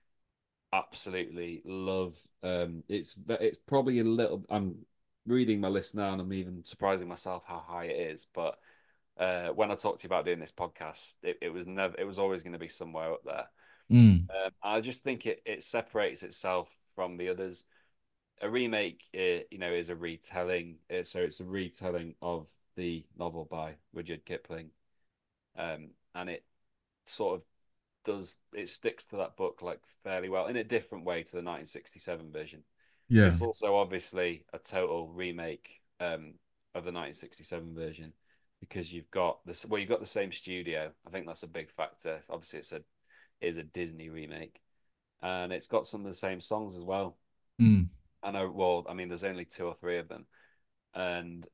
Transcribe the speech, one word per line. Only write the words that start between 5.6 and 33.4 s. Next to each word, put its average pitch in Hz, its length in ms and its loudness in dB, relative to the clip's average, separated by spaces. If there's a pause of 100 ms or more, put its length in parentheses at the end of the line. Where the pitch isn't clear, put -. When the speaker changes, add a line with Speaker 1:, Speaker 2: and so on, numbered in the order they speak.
Speaker 1:
list 95 280 0
now 101 180 0
and 95 80 -2
I'm 92 120 -4
even 90 300 -6
surprising 95 440 0
myself 90 380 -4
how 87 140 -8
high 87 260 -6
it 80 140 -2 (120)
is. 76 220 -12
But, 82 240 -2 (600)
uh, 90 320 0
when 104 220 2
I 98 40 0
talked - 240 -2
to - 60 -12
you - 20 -10
about 87 180 2
doing 87 140 2
this 80 120 -10
podcast, - 720 -8
it, 87 180 -2
it 85 80 -4
was 87 180 -6
never, 92 320 0
it 95 60 -2
was 98 140 -4
always 95 240 2
gonna 85 160 -8
be 85 80 -8
somewhere 80 460 -4
up - 120 -6
there. - 200 -6 (460)
Speaker 2:
Mm. 104 380 12
Speaker 1:
Um, 95 220 -4 (120)
I 107 180 0
just 123 220 -4
think 131 220 -4
it, 110 200 -4
it 120 180 -6
separates 107 600 -2
itself 92 520 -2 (200)
from 90 220 -4
the 90 120 -2
others. 90 360 -4 (760)
A 104 80 0
remake, 107 540 0 (120)
uh, 90 360 2
you 95 80 -12
know, 87 120 -2
is 87 180 0
a 87 60 -4
retelling. 85 840 -2 (140)
Uh, 90 120 0
so - 160 -2
it's 87 220 0
a 92 40 -8
retelling 90 760 -4
of 85 280 -4 (260)
the 85 300 -4 (120)
novel 82 280 -6
by 78 300 -8 (180)
Rudyard 85 320 -10
Kipling. 82 460 -10 (840)
Um, 80 320 -6 (260)
and 90 140 -6
it 82 140 -8 (640)
sort 95 340 0
of - 40 -16 (640)
does, 101 320 -4 (160)
it 98 160 -6
sticks - 380 -4
to 104 100 -10
that 92 200 -4
book, - 240 -2
like, 87 180 -6 (240)
fairly 92 260 -2
well 92 180 2
in 120 100 -2
a 113 60 0
different 110 420 -2
way 85 180 -2
to - 140 -10
the 87 40 -4
nineteen 82 260 -6
sixty-seven - 640 -8
version. 78 320 -10 (460)
Speaker 2:
Yeah. 110 180 12
Speaker 1:
It's 85 140 6